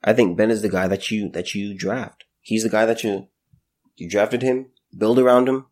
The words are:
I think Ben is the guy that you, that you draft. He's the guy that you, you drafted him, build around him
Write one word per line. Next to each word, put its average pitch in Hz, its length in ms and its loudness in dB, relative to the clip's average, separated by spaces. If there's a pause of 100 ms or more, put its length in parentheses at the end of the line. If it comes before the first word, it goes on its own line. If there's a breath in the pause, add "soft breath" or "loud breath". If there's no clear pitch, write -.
I 107 100 2
think 107 240 2
Ben 107 140 2
is 107 120 0
the 107 60 0
guy 95 180 0
that 95 240 -4
you, 107 200 -4
that - 240 -8
you 101 220 -8
draft. 101 480 -8 (160)
He's 110 220 -4
the 113 60 0
guy 107 180 2
that 113 160 -2
you, 98 260 -4 (680)
you 87 120 -14
drafted 107 340 0
him, 131 280 -2 (260)
build 110 220 2
around 127 300 6
him 131 240 -4